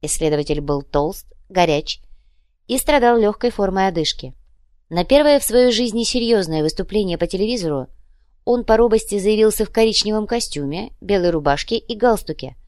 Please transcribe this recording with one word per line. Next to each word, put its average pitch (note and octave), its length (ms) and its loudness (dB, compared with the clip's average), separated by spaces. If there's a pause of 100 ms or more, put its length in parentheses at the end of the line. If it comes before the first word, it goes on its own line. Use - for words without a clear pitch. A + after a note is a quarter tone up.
Исследователь D3+ 600 -2
был C#3+ 200 -2
толст, D3+ 440 -4 (240)
горяч D#3+ 500 0 (680)
и B3+ 100 -2
страдал A#3+ 400 4
лёгкой G#3+ 320 0
формой F#3+ 380 0
одышки. D#3 460 -6 (540)
На F3 160 -2
первое D4 340 4
в - 60 -2
своей B3 280 4
жизни A3+ 320 -2
серьёзное G#3 580 0
выступление F#3 560 -2
по F3 80 -2
телевизору F3+ 640 -4 (580)
он A#3+ 180 0
по A3 140 4
робости A3 400 2
заявился G#3+ 480 2
в - 40 -14
коричневом G#3+ 560 0
костюме, F3 680 -6 (100)
белой F#3 260 2
рубашке D3+ 480 0
и - 180 -6
галстуке. G#3 600 -2 (120)